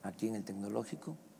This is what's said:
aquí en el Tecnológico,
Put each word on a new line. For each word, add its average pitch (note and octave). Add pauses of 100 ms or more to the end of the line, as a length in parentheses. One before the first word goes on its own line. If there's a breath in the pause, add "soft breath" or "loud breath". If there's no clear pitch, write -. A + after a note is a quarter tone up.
aquí F#2+
en A2
el G#2
Tecnológico, G#2 (240)